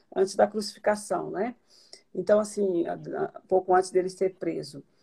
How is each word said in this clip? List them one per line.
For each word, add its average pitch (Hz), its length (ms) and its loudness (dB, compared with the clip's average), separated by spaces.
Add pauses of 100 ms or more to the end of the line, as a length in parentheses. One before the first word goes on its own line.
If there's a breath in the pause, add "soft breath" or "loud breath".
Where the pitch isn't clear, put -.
(160)
antes 190 180 2
da 208 120 4
crucificação, 208 840 -4
né? 208 240 -4 (600 loud breath)
Então, 202 260 4
assim, 196 460 0
a, 175 80 -4
a, - 520 -8
pouco 185 280 4
antes 185 160 4
dele 185 180 2
ser 190 280 -2
preso. 156 460 -8 (200)